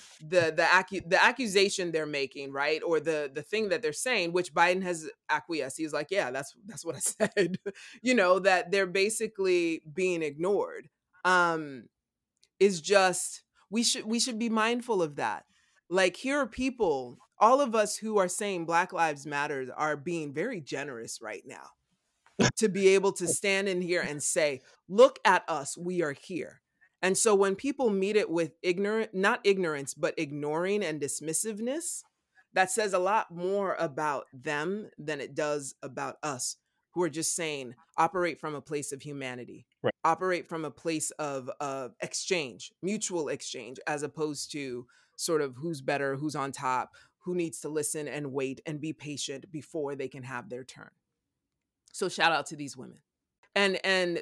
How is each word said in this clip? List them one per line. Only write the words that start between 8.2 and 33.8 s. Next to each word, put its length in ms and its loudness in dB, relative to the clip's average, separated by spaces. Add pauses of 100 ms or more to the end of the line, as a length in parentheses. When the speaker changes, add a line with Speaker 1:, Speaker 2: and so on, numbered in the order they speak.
Speaker 1:
that 300 4
they're 160 4
basically 960 2 (100)
being 300 0
ignored, 680 -2 (360)
um, 640 2 (720)
is 200 6
just, 640 2 (280)
we 120 0
should, 220 0
we 160 -2
should 180 -2
be 120 0
mindful 520 0
of 140 -2
that. 280 -4 (460)
Like, 260 4
here 220 0
are 80 2
people, 720 -2 (200)
all 220 8
of 140 0
us 220 2
who 220 0
are 100 4
saying 380 -4
Black 260 2
Lives 340 0
Matter 400 -2 (100)
are 200 0
being 360 -6
very 280 -4
generous 600 -8
right 260 -10
now 240 -18 (880)
to 120 2
be 200 4
able 240 6
to 140 -4
stand 420 0
in 140 -2
here 200 0
and 200 -6
say, 380 0 (280)
"Look 360 8
at 240 6
us, 280 -4
we 260 -2
are 100 0
here." 480 -12 (420)
And 160 2
so 160 6
when 200 4
people 360 0
meet 260 0
it 140 2
with 220 0 (100)
ignorant, 500 0
not 320 2
ignorance, 480 2
but 240 -2
ignoring 680 -2
and 200 -4
dismissiveness, 1000 -4 (520)
that 160 2
says 240 0
a 40 2
lot 320 2
more 480 -2
about 540 -2